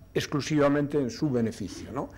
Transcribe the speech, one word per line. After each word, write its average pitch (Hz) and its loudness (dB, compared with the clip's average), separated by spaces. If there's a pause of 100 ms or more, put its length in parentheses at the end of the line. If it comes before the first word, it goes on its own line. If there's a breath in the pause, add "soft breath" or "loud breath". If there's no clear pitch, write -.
(120)
exclusivamente 143 2
en 127 0
su 151 -2
beneficio, 101 -2
¿no? 139 -6